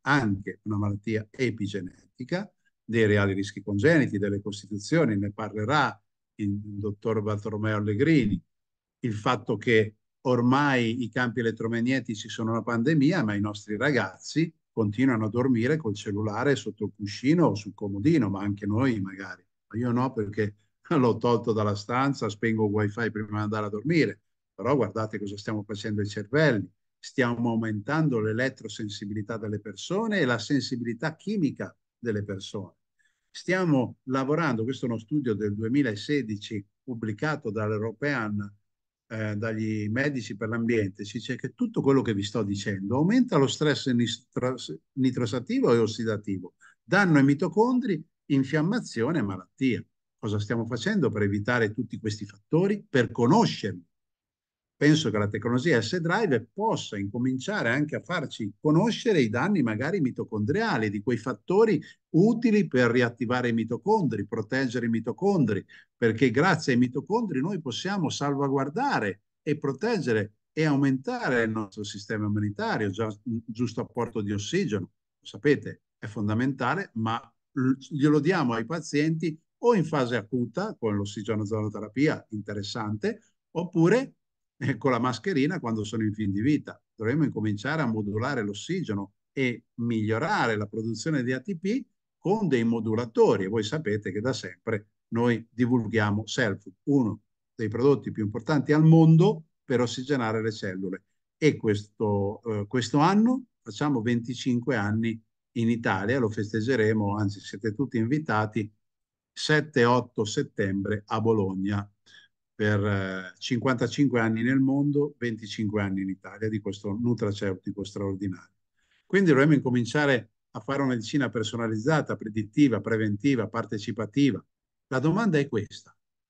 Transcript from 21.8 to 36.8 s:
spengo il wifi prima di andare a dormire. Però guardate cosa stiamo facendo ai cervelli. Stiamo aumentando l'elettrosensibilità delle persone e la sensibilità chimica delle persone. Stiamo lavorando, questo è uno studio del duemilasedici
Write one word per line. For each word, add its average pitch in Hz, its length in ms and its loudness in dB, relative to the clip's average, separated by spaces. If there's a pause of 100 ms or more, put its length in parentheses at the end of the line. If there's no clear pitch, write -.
spengo 110 340 0
il 101 80 2
wifi 107 380 0
prima 107 180 -6
di 104 80 -6
andare 107 300 -2
a 101 40 -6
dormire. 117 520 0 (320)
Però 117 200 0
guardate 110 440 -2
cosa 101 180 -8
stiamo 104 260 -6
facendo 104 380 -6
ai 101 80 -2
cervelli. 113 580 0 (320)
Stiamo 120 520 -2
aumentando 113 680 0
l'elettrosensibilità 110 1160 -6
delle 104 240 -6
persone 196 580 -4
e 160 60 2
la 123 140 2
sensibilità 120 760 -4
chimica 143 640 -4 (200)
delle 104 280 -4
persone. 98 520 -10 (540)
Stiamo 156 720 0
lavorando, 135 600 0
questo 131 220 -4
è - 20 0
uno 113 100 -2
studio 123 360 -2
del 101 200 -2
duemilasedici 113 1120 -2 (160)